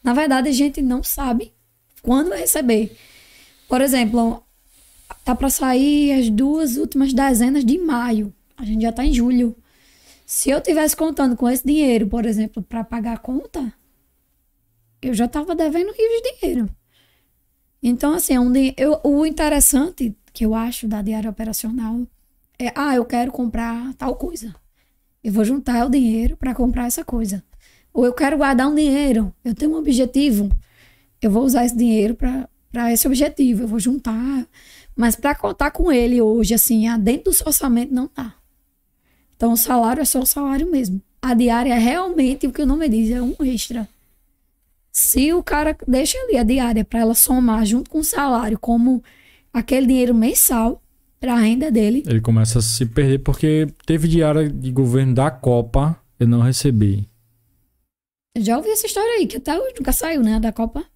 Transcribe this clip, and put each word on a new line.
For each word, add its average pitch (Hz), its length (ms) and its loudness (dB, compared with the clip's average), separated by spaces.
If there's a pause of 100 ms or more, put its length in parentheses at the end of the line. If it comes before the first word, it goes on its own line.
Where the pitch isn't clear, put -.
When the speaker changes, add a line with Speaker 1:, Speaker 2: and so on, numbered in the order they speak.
Speaker 1:
Na 247 100 0
verdade, 269 360 2
a 285 40 0
gente 285 300 0
não 254 200 0
sabe - 500 -4 (500)
quando 277 280 2
vai 381 100 -6
receber. 233 560 0 (720)
Por 254 120 0
exemplo, 233 600 0 (840)
tá 247 100 0
pra 269 140 -2
sair 285 640 2
as 254 160 2
duas 269 480 0
últimas 277 360 0
dezenas 262 520 2
de 269 140 2
maio. 240 540 -2 (240)
A 240 80 -12
gente 220 180 -2
já 226 100 0
tá 247 120 -4
em 311 100 4
julho. 240 420 2 (720)
Se - 240 -2
eu 285 100 0
tivesse 302 360 0
contando 277 400 0
com 240 120 0
esse 247 180 -2
dinheiro, 262 400 2
por 226 200 -2
exemplo, 214 360 -4
pra 226 220 -8
pagar 226 300 -6
a 220 40 -10
conta, 262 540 -8 (1300)
eu 254 140 -4
já 233 120 0
tava 302 280 -4
devendo 339 380 -2
rios 453 300 -2
de 508 180 -8
dinheiro. 240 280 -2 (1120)
Então, 254 320 0
assim, 349 200 0
é 247 60 2
um 247 120 2
din-, 269 240 2
eu, 302 260 0
o 294 240 2
interessante 294 880 0 (180)
que - 120 -4
eu 220 100 0
acho 233 320 -6
da 208 160 -4
diária 220 260 -4
operacional 220 720 -6 (580)
é, 240 180 -6
"Ah, 285 180 -2
eu 240 100 2
quero 247 280 -4
comprar 233 640 -6
tal 254 220 -6
coisa. 233 380 -10 (680)
Eu 214 100 -4
vou 214 120 2
juntar 247 420 0
o 247 40 -2
dinheiro 233 460 2
pra 262 180 -4
comprar 240 320 0
essa 247 180 -6
coisa." 202 380 -4 (500)
Ou 247 140 2
eu 247 80 0
quero 294 240 0
guardar 269 300 2
um 302 60 0
dinheiro, 269 600 0 (100)
eu 240 100 -4
tenho 302 180 -2
um 320 40 -2
objetivo, 254 720 2 (720)
eu 214 100 2
vou 233 140 2
usar 247 220 2
esse 240 100 -2
dinheiro 220 380 2
pra, 254 340 -4 (220)
pra 240 200 -2
esse 233 160 0
objetivo, 262 580 0
eu 226 40 -4
vou 226 120 -4
juntar. 247 680 -4 (500)
Mas 226 200 2
pra 285 180 -2
contar - 380 -4
com 339 200 2
ele 240 300 2
hoje, 220 320 2
assim, 220 340 2
ah, 233 80 -2
dentro 233 280 0
do 370 100 0
seu - 140 -2
orçamento, 262 440 0
não 254 160 -2
tá. 233 260 -14 (1040)
Então, 233 160 2
o 233 40 2
salário 240 440 2
é 285 60 0
só 262 140 0
o 262 60 -2
salário 285 440 -2
mesmo. 208 320 -2 (180)
A 254 140 -2
diária 240 400 2
é 240 40 2
realmente 285 680 0
o 254 60 -2
que 302 100 -4
o 277 40 0
nome 302 220 0
diz: 220 220 0
é 247 100 -2
um 247 140 -4 (100)
extra. 233 420 -4 (1040)
Se 285 420 0
o 349 100 0
cara 302 340 -2 (100)
deixa 262 320 0
ali 494 200 -2
a 240 60 2
diária 233 400 2
pra 226 160 -2
ela 226 140 2
somar 233 520 2
junto 233 240 -2
com 311 100 -2
o 311 40 -2
salário, 233 540 -2
como 233 440 2 (500)
aquele 247 340 0
dinheiro 247 280 4
mensal 233 680 0 (360)
pra 247 180 -4
renda 240 340 2
dele. 226 360 2
Speaker 2:
Ele 113 140 2
começa 113 380 2
a 113 40 2
se 120 240 -2
perder, 135 320 2
porque 156 500 0 (180)
teve 160 220 0
diária 156 400 2
de 131 240 -6
governo 131 420 2
da 135 160 2
Copa, 127 680 0 (200)
eu 120 100 2
não 120 120 4
recebi. 107 680 2 (1300)
Speaker 1:
Eu 233 80 -2
já 226 120 2
ouvi 320 140 -2
essa 440 160 -2
história 440 320 -2
aí, 302 80 2
que 453 100 -8
até 311 220 -4
hoje 523 200 -4
nunca 262 140 -2
saiu, 311 300 -2
né, 220 180 2
da 220 120 -2
Copa. 226 320 -6 (120)